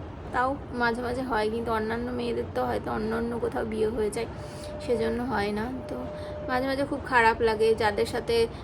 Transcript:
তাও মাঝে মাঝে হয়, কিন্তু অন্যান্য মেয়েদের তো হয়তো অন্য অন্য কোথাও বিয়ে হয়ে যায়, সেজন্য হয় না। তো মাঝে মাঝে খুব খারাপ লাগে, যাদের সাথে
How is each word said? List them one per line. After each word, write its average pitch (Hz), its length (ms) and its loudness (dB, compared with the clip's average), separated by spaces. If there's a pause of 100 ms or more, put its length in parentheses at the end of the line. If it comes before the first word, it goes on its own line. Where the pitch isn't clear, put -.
(340)
তাও 254 220 2 (180)
মাঝে 240 280 0
মাঝে 247 200 -2
হয়, 220 280 0
কিন্তু 233 220 -2
অন্যান্য 226 400 -2
মেয়েদের 240 320 -2 (120)
তো 254 100 0
হয়তো 240 260 -2
অন্য 220 240 0
অন্য 233 240 -2
কোথাও 233 260 -2
বিয়ে 214 220 0
হয়ে 214 220 0
যায়, 226 180 -4 (580)
সেজন্য 226 380 0
হয় 208 280 0
না। 220 200 -2 (160)
তো 262 80 -6 (520)
মাঝে 254 200 0
মাঝে 269 180 2
খুব 277 200 -2
খারাপ 233 360 6
লাগে, 220 340 6
যাদের 220 300 2
সাথে 233 420 2 (160)